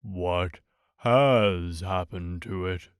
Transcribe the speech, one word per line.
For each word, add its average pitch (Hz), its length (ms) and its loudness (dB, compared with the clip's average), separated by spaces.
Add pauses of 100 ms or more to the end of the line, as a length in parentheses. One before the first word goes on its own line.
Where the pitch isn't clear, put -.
What 90 580 -4 (380)
has 107 800 2
happened 90 600 -6
to 92 220 -8
it? 90 240 -6 (120)